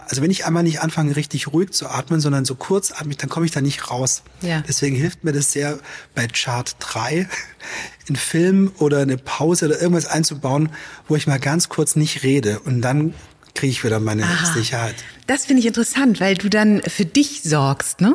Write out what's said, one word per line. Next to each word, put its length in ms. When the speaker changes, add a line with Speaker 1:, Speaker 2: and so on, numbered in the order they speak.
Speaker 1:
also 120
wenn 100
ich 140
einmal 200
nicht 160
anfange, 360
richtig 360
ruhig 180
zu 180
atmen, 320
sondern 240
so 120
kurz 340
atme 220
ich, 60
dann 120
komme 160
ich 60
da 80
nicht 300
raus. 320
Speaker 2:
Ja. 240
Speaker 1:
Deswegen 300
hilft 280
mir 80
das 200
sehr, 260
bei 120
Chart 520
drei 480
<laughs> 420
einen 80
Film 600
oder 200
eine 180
Pause 500
oder 140
irgendwas 260
einzubauen, 640
wo 100
ich 100
mal 120
ganz 320
kurz 260
nicht 260
rede. 380
Und 220
dann 320
kriege 180
ich 100
wieder 160
meine 240
Speaker 2:
Aha. 320
Speaker 1:
Sicherheit. 400
Speaker 2:
Das 180
finde 160
ich 60
interessant, 540
weil 160
du 120
dann 380
für 180
dich 380
sorgst, 580
ne? 140